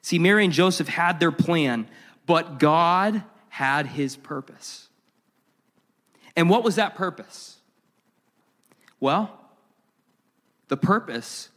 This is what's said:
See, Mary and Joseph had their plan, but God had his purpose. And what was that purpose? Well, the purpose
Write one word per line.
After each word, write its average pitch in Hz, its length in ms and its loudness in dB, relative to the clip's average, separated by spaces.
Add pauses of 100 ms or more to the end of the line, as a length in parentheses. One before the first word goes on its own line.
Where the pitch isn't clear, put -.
See, 175 140 -2
Mary 202 280 4
and 175 80 0
Joseph 175 340 2
had 170 320 -2
their 170 120 2
plan, 135 560 0 (380)
but 165 320 0
God 175 680 2 (260)
had 139 360 -2
his 135 300 -6
purpose. - 760 -16 (1500)
And 170 140 4
what 226 140 4
was 208 140 0
that 214 180 -2
purpose? - 640 -12 (1400)
Well, 165 400 -2 (1300)
the 139 80 -4
purpose - 800 -2